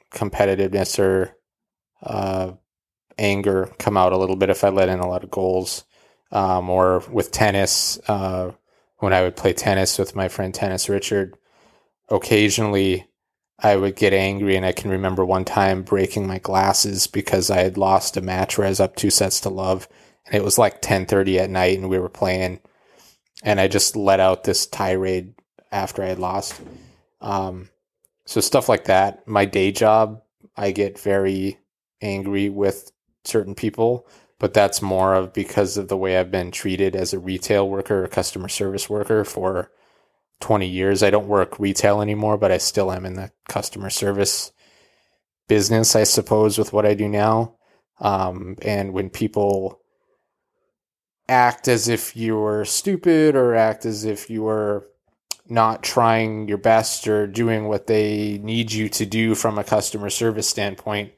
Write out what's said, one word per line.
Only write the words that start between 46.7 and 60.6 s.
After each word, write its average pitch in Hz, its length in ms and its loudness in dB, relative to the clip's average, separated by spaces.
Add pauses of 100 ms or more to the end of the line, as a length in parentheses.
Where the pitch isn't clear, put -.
what 107 140 2
I 104 80 4
do 104 160 -2
now. 110 460 0 (440)
Um, 95 600 -4
and 101 320 -4
when 95 160 -4
people 101 720 -2 (1500)
act 123 400 4
as 117 220 2
if - 260 -2
you 110 220 -2
were 107 260 0
stupid 160 720 2
or 123 200 4
act 110 300 2
as 110 200 -6
if 104 240 -6
you 110 140 -4
were 107 440 -2 (600)
not 113 360 2
trying 113 640 2
your 101 100 -2
best 110 500 2
or 104 200 0
doing 110 400 -2
what 104 200 -4
they 107 540 0
need 110 300 -4
you 107 160 -2
to 104 180 -4
do 110 300 0
from 107 240 -2
a 101 40 -4
customer 104 460 -2
service 110 380 -2
standpoint, 101 720 -6